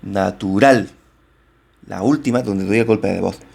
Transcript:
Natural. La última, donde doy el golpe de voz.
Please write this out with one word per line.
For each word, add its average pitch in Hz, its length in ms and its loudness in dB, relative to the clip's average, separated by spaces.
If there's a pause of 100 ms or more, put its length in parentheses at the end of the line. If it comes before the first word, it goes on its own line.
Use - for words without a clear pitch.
Natural. 98 880 2 (960)
La 95 160 -10
última, 127 380 0
donde 98 240 -4
doy 101 140 0
el 113 60 2
golpe 110 220 0
de 92 140 -2
voz. 92 180 -4 (160)